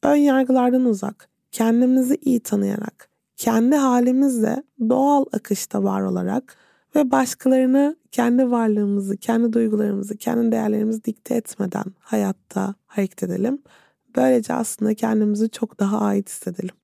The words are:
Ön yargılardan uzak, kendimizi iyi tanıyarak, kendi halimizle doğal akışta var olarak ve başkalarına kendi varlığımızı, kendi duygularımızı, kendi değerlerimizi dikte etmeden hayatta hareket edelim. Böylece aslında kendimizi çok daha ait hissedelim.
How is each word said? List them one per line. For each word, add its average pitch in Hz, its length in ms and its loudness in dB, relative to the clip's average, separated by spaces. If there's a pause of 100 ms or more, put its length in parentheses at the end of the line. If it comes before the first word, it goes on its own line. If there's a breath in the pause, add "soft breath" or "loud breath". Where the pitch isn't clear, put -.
Ön 285 140 4
yargılardan 254 680 2
uzak, 202 440 -4 (240)
kendimizi 254 680 2
iyi 247 180 0
tanıyarak, 208 680 -6 (280)
kendi 233 400 2
halimizle 254 840 2 (260)
doğal 277 440 4
akışta - 520 -4
var 196 180 0
olarak 190 540 -4 (380 soft breath)
ve 285 160 2
başkalarına 262 840 2 (160)
kendi 240 380 2
varlığımızı, 208 680 0
kendi 233 360 0
duygularımızı, 208 640 -2
kendi 233 360 -2
değerlerimizi 220 520 -2
dikte - 300 -6
etmeden 202 500 -6 (140)
hayatta 196 760 -4 (120)
hareket - 360 -6
edelim. 190 400 -4 (540 soft breath)
Böylece 247 380 2
aslında 220 400 -2
kendimizi 214 560 0
çok - 300 -8
daha 208 200 0
ait 202 280 -2
hissedelim. 180 560 -10